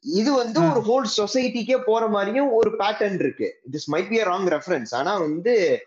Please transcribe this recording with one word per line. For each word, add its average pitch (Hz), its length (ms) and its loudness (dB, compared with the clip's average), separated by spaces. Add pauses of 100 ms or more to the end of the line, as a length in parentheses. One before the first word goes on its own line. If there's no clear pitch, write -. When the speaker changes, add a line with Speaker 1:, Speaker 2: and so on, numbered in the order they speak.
Speaker 1:
இது 214 280 0
வந்து 240 280 0
Speaker 2:
ஆ. 339 40 6
Speaker 1:
ஒரு 285 160 4
ஹோல் 220 300 0
சொசைட்டிக்கே 247 720 0
போற 226 240 0
மாதிரியும் 214 460 0
ஒரு 220 200 2
பேட்டர்ன் 208 420 -2
இருக்கு. 123 520 -4
This 143 220 -10
might 170 200 -2
be 226 100 0
a 220 60 2
wrong 185 220 0
reference, 147 480 -2
ஆனா 165 240 0
வந்து 170 680 2